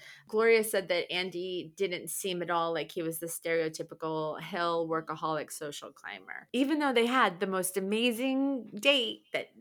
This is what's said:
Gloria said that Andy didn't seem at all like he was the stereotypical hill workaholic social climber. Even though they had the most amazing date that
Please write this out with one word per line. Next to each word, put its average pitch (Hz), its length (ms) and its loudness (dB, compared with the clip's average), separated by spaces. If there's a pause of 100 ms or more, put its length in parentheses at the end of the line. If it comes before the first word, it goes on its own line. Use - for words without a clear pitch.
(260)
Gloria 220 380 6
said 196 240 -2
that 175 240 0
Andy 180 640 -4
didn't 175 340 -2
seem 180 320 -4
at 170 80 -4
all 170 240 2
like 151 160 -2
he 180 120 -4
was 165 180 -4
the 170 60 -6
stereotypical 160 1160 -2
hill 170 460 0
workaholic 160 640 -2
social 143 400 -10
climber. 95 600 -14
Even 277 280 2
though 285 120 2
they 233 140 4
had 233 320 4
the 196 80 0
most 190 300 -2
amazing 240 920 0 (100)
date 254 520 2
that - 180 -4 (100)